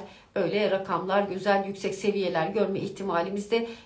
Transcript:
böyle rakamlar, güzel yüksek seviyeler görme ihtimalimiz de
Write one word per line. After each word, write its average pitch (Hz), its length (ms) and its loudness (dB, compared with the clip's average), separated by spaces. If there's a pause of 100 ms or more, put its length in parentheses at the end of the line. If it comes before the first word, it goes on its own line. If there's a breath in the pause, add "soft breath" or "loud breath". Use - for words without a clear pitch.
(360 loud breath)
böyle 196 360 2
rakamlar, 190 520 2
güzel 196 440 2
yüksek 196 280 -4
seviyeler 185 520 0
görme 196 320 0
ihtimalimiz 190 720 -2
de 233 160 2 (180 loud breath)